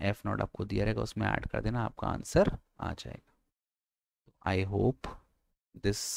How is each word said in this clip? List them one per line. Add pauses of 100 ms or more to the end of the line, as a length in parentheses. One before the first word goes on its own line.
एफ़
नॉट
आपको
दिया
रहेगा,
उसमें
ऐड
कर
देना,
आपका
आंसर (300)
आ
जाएगा। (1120)
I
hope (800)
this (160)